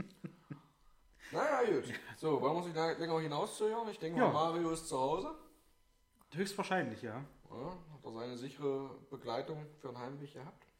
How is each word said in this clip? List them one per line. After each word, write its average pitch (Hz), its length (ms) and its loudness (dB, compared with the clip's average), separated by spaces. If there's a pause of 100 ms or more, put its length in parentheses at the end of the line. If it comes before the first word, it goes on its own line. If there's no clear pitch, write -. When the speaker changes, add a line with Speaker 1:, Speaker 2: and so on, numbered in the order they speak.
(1300)
Speaker 1:
Naja, 262 400 4
gut. 120 220 2 (240)
So, 147 240 4
wollen 139 120 4
wir 165 40 4
uns 175 100 0
nicht 165 80 -4
la-, 160 220 4
länger 165 220 2
hinauszuhören? 214 720 0
Ich 208 100 -8
denke 170 200 0
Speaker 2:
Ja. 233 120 8
Speaker 1:
mal, 160 200 6
Mario 165 200 2
ist 160 160 -2
zu 147 100 0
Hause. 175 380 2 (960)
Speaker 2:
Höchstwahrscheinlich, 180 680 0
ja. 117 220 -6 (280)
Speaker 1:
Ja, 156 260 -8 (160)
hat 135 100 -18
er 127 100 -10
seine 120 240 -6
sichere 135 580 -2 (140)
Begleitung 139 560 -4 (140)
für 139 100 -10
den 120 80 -10
Heimweg 139 360 -8
gehabt? 135 320 -14 (140)